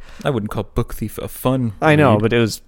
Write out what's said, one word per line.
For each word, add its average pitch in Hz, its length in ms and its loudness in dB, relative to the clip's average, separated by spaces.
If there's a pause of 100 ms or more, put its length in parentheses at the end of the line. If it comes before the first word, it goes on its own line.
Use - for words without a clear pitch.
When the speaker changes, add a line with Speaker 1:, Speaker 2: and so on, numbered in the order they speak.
(260)
Speaker 1:
I 147 60 -2
wouldn't 110 200 -2
call 113 120 -6
Book - 320 -4
Thief - 220 -8
a - 120 -8
fun 127 520 -2
Speaker 2:
I 156 140 6
know, 139 180 6
Speaker 1:
read. 104 100 4
Speaker 2:
but 113 100 2
it 120 60 4
was 110 280 0